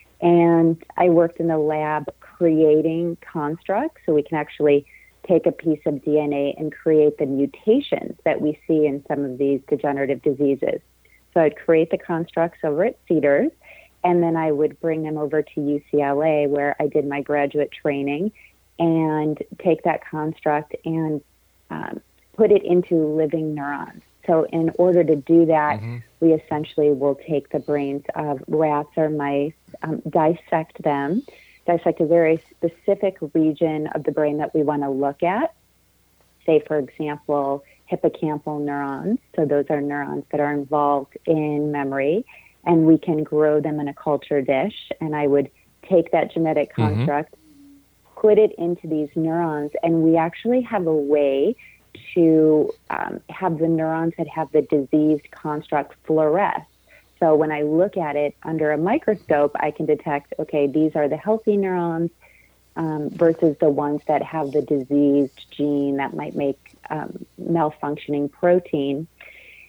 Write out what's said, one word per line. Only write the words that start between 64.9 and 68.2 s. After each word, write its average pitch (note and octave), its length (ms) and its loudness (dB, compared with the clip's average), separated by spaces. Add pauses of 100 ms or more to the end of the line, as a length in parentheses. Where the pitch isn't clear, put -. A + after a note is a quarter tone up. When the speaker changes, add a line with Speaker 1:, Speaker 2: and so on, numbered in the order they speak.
Speaker 1:
gene C#3+ 460 -2
that C3+ 160 -6
might D3 220 -10
make, C#3 240 -2 (300)
um, D#3+ 360 -10 (160)
malfunctioning D3 880 -4